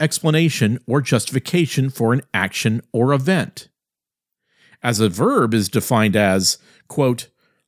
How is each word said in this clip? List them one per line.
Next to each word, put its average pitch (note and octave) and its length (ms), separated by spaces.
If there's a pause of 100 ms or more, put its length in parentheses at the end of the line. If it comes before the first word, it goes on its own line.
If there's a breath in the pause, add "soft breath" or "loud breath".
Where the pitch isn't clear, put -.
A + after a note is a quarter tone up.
explanation, D3+ 840
or C3+ 140
justification C3+ 920
for A2+ 220
an C#3 100 (120)
action G#2+ 560
or B2 220
event." C#3 560 (1160 soft breath)
As A#2 140
a A2 100
verb A#2+ 460
is G#2 140
defined G#2+ 480
as, F#2+ 420 (300 soft breath)
quote, B2+ 400 (400)